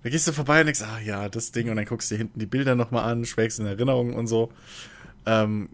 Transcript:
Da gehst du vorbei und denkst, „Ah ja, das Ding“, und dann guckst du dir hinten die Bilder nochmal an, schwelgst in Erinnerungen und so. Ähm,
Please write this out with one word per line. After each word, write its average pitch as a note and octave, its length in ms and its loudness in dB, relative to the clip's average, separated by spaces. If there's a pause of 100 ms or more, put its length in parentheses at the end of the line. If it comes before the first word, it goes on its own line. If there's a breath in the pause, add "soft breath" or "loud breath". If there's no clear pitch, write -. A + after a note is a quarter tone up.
Da A#2+ 60 -4
gehst D#3 180 2
du D#3+ 40 0
vorbei D3 280 4
und D#3 60 6
denkst, C#3+ 160 0
„Ah A2 180 -8
ja, G#2 280 -4
das A2+ 220 -6
Ding“, A#2 180 -2
und A2 60 -2
dann G#2 100 0
guckst - 280 -4
du - 20 -2
dir G#2+ 40 -2
hinten A2 200 -6
die G#2+ 80 -4
Bilder C3 300 2
nochmal A#2 340 0
an, A#2 140 -2
schwelgst A2+ 340 0
in G#2+ 80 -4
Erinnerungen B2 480 0
und A#2 140 -4
so. A2+ 240 2 (720 loud breath)
Ähm, G#2+ 480 2